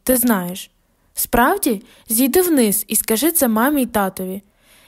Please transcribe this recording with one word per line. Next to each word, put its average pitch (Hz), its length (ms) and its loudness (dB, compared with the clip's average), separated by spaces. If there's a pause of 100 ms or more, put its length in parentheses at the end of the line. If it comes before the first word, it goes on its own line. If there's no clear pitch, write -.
ти 254 140 2
знаєш. 196 540 -2 (420)
Справді? 254 720 0 (260)
Зійди 254 320 2
вниз 269 460 2
і 220 80 -4
скажи 220 360 0
це 277 160 0
мамі 254 340 2
й 240 40 0
татові. 190 560 -4 (460)